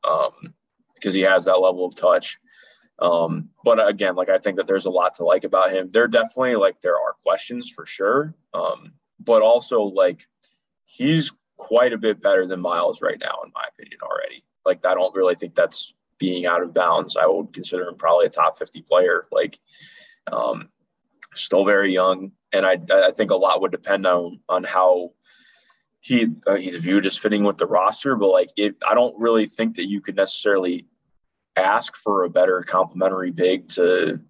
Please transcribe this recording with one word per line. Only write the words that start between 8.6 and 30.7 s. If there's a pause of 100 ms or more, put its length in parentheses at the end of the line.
but
also,
like, (560)
he's (240)
quite
a
bit
better
than
Miles
right
now,
in
my
opinion,
already. (200)
Like,
I
don't
really
think
that's (260)
being
out
of
bounds.
I
would
consider
him
probably
a
top
fifty
player.
Like, (720)
um, (680)
still
very
young. (220)
And
I, (140)
I
think
a
lot
would
depend
on, (100)
on
how (880)
he, (200)
uh,
he's
viewed
as
fitting
with
the
roster,
but,
like,
it, (100)
I
don't
really
think
that
you
could
necessarily (680)